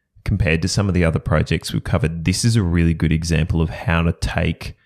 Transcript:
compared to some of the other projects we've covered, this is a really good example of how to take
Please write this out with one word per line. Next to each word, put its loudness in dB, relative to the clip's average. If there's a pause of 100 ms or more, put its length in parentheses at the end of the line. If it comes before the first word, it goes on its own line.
(260)
compared 0
to 0
some 0
of 2
the 4
other 2
projects -2
we've -4
covered, -2
this 0
is 2
a 2
really 2
good 0
example 0
of 0
how -2
to 2
take -4 (100)